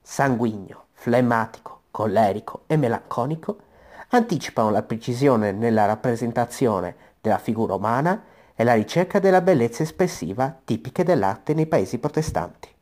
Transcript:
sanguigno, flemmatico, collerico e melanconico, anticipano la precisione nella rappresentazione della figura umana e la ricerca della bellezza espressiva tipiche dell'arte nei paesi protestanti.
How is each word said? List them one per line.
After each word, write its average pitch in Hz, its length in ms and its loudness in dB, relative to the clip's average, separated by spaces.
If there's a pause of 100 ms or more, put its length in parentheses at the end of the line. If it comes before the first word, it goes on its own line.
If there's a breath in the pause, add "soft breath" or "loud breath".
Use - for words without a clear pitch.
sanguigno, 113 920 -2
flemmatico, 120 960 0
collerico 107 760 0
e 156 100 0
melanconico, 135 800 -2 (520 loud breath)
anticipano 226 600 0
la 107 120 2
precisione 120 720 0
nella 110 320 2
rappresentazione 110 1080 -2 (260 soft breath)
della 104 180 0
figura 107 360 -2
umana 127 500 0 (340 loud breath)
e 117 60 2
la 120 80 6
ricerca 165 460 0
della 185 240 4
bellezza 151 400 2
espressiva 143 800 -4
tipiche 127 400 -4
dell'arte 117 480 0
nei 156 140 0
paesi 120 320 -2
protestanti. - 720 -4 (120)